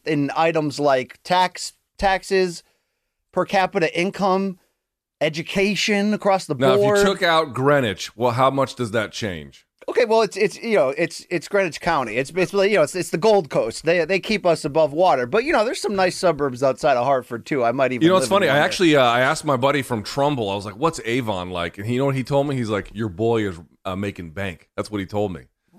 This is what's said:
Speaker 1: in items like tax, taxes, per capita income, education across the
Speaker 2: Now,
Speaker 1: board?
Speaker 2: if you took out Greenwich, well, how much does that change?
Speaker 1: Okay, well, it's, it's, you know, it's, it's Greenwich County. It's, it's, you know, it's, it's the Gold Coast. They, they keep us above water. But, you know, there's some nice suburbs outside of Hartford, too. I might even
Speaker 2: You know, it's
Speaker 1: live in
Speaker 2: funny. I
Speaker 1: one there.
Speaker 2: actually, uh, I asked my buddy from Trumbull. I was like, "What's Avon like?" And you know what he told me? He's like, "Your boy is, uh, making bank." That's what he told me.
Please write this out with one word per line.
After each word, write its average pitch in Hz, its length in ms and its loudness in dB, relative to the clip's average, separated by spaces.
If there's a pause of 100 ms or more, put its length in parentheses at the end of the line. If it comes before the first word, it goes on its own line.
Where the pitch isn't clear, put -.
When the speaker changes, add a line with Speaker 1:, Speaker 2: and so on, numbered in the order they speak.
Speaker 1:
in 143 320 0
items 160 440 0
like 135 440 0
tax, 180 500 -2 (240)
taxes, 190 640 0 (720)
per 180 120 0
capita 185 540 0
income, 190 600 0 (600)
education 202 960 0
across 190 320 0
the 147 80 -4
Speaker 2:
Now, 135 220 2
Speaker 1:
board? 202 220 4
Speaker 2:
if 202 60 4
you 196 80 4
took 190 100 -4
out 160 320 2
Greenwich, 131 640 0
well, 120 160 0
how 131 180 4
much 135 240 -2
does 120 180 -6
that 107 200 -2
change? 80 540 -10 (220)
Speaker 1:
Okay, 453 160 2
well, 226 180 2
it's, 202 140 -4
it's, 196 260 -2
you 226 140 0
know, 139 140 4
it's, - 400 -6
it's 175 180 -6
Greenwich 190 320 -2
County. 127 360 -2
It's, 135 200 -4
it's, 175 160 -2
you 202 220 2
know, 180 80 4
it's, - 120 0
it's 180 160 -6
the 185 80 -4
Gold 202 320 2
Coast. 113 340 -4
They, 165 200 2
they 180 160 0
keep 202 260 -2
us 165 180 2
above 151 280 2
water. 151 340 2
But, 202 180 0
you 311 80 -2
know, 226 120 4
there's 277 160 -4
some 208 160 -4
nice 185 200 2
suburbs 139 460 0
outside 135 340 2
of 120 80 0
Hartford, 127 400 -2
too. 131 200 0
I 117 80 2
might 131 180 0
even 127 120 -2
Speaker 2:
You 165 80 6
know, 185 60 4
it's 180 80 4
Speaker 1:
live 190 180 2
in 175 40 2
Speaker 2:
funny. - 20 2
I 131 40 2
Speaker 1:
one 139 60 4
there. 151 60 4
Speaker 2:
actually, 170 320 2
uh, 135 60 6
I 120 180 4
asked 143 240 0
my 143 120 0
buddy 139 260 2
from 113 220 -4
Trumbull. 139 460 -2
I 98 40 -2
was 101 120 -6
like, 98 100 -12
"What's 160 280 -2
Avon 107 460 -4
like?" 87 280 -6
And 101 100 -8
you 123 100 -2
know 135 60 0
what 139 100 0
he 131 80 -4
told 139 240 0
me? 143 100 -4
He's 117 120 -4
like, 101 260 -4
"Your 110 140 -6
boy 107 400 0
is, 85 100 -8 (260)
uh, 95 120 -6
making 98 340 -8
bank." 90 460 -10
That's 104 140 -8
what 104 100 -6
he 92 60 -6
told 104 260 -4
me. 67 140 -14 (320)